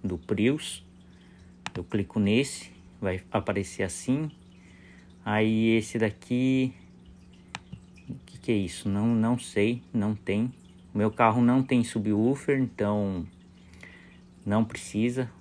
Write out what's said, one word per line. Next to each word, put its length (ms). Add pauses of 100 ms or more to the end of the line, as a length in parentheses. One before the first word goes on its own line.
Do 140
Prius. 680 (880)
Eu 100
clico 360
nesse. 500 (300)
Vai 300
aparecer 540
assim. 460 (960)
Aí 520
esse 220
daqui. 760 (1300)
O 80 (100)
que 120
que 140
é 40
isso? 320
Não, 180
não 320
sei. 440 (120)
Não 200
tem. 380 (420)
O 40
meu 120
carro 300
não 220
tem 200
subwoofer, 800
então 680 (1160)
não 180
precisa 800